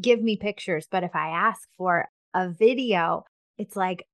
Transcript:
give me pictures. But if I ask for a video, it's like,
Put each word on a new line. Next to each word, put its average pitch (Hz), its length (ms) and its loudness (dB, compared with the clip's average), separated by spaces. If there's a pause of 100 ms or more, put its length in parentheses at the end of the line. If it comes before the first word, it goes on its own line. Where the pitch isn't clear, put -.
give 226 220 4
me 220 160 0
pictures. 196 520 -4
But 180 140 -2
if 170 100 -6
I 156 140 -2
ask 190 480 -2
for 180 320 0 (260)
a 185 160 0
video, 196 760 2 (340)
it's - 180 -10
like, 185 380 -4